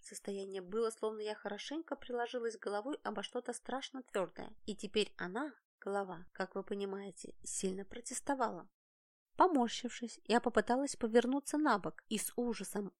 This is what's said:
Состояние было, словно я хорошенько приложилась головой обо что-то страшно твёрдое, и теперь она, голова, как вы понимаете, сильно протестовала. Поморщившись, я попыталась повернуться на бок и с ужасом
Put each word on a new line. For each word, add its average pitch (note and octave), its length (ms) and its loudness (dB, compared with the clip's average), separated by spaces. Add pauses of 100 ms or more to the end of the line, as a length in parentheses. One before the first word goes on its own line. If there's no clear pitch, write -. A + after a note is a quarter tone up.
Состояние G3 600 -6
было, A3 280 0
словно A3 300 -4
я G#3+ 140 -4
хорошенько G#3+ 600 -6
приложилась A#3 640 -4
головой G#3+ 460 -2
обо G#3 180 -2
что-то B3 300 -6
страшно C4 500 -6
твёрдое, - 500 -4 (140)
и G#3 80 -4
теперь G3+ 420 0
она, A3+ 380 -4 (260)
голова, F#3+ 520 -2
как - 240 -4
вы G3 80 -4
понимаете, G3 680 -6 (100)
сильно F#3+ 400 -2
протестовала. A#3 840 -2 (680)
Поморщившись, B3 880 4
я A3+ 160 6
попыталась B3 560 4
повернуться A#3+ 600 4
на D4 220 6
бок D#3+ 300 -4
и G#3+ 100 0
с - 180 -4
ужасом G#3+ 640 -2